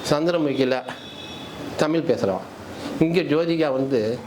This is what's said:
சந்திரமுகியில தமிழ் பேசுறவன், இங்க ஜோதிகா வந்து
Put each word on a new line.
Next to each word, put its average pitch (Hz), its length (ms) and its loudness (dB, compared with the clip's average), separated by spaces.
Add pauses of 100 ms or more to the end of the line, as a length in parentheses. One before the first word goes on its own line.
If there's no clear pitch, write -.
சந்திரமுகியில 147 720 2 (960)
தமிழ் 156 220 2
பேசுறவன், 110 400 0 (600)
இங்க 170 220 4
ஜோதிகா 160 500 2
வந்து 127 560 0